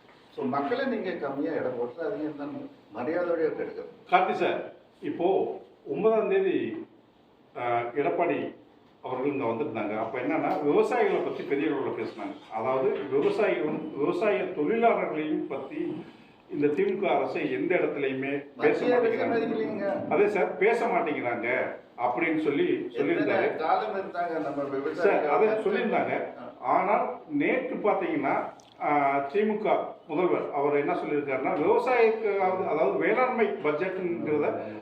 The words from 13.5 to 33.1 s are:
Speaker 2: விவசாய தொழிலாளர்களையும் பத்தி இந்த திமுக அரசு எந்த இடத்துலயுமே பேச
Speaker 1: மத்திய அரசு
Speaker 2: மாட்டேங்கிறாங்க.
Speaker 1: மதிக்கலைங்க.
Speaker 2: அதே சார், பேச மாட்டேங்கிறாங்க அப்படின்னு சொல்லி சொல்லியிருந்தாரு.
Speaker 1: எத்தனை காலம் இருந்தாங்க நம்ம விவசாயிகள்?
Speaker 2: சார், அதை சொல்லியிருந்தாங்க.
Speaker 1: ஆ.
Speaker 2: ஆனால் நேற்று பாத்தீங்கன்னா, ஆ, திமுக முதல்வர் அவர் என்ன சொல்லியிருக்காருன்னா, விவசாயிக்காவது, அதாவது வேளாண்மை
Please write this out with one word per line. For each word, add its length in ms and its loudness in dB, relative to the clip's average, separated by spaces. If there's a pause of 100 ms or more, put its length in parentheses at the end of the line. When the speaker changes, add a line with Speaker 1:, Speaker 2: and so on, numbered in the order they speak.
Speaker 2:
விவசாய 460 0
தொழிலாளர்களையும் 1080 0
பத்தி 560 -8 (460)
இந்த 160 2
திமுக 380 0
அரசு 480 0
எந்த 220 0
இடத்துலயுமே 720 -2 (140)
பேச 200 4
Speaker 1:
மத்திய 160 4
அரசு 120 4
Speaker 2:
மாட்டேங்கிறாங்க. 200 0
Speaker 1:
மதிக்கலைங்க. 800 -2
Speaker 2:
அதே 200 4
சார், 280 0
பேச 300 2
மாட்டேங்கிறாங்க 880 0 (220)
அப்படின்னு 460 0
சொல்லி 280 2
சொல்லியிருந்தாரு. 460 0
Speaker 1:
எத்தனை 380 2
காலம் 380 0
இருந்தாங்க 440 -4
நம்ம 240 -4
விவசாயிகள்? 600 2
Speaker 2:
சார், 60 0
அதை 200 4
சொல்லியிருந்தாங்க. 880 0
Speaker 1:
ஆ. 280 -12
Speaker 2:
ஆனால் 520 2 (100)
நேற்று 480 0
பாத்தீங்கன்னா, 800 0 (260)
ஆ, 360 2
திமுக 760 0 (140)
முதல்வர் 440 0
அவர் 240 2
என்ன 180 0
சொல்லியிருக்காருன்னா, 640 -2
விவசாயிக்காவது, 1080 4
அதாவது 320 2
வேளாண்மை 480 2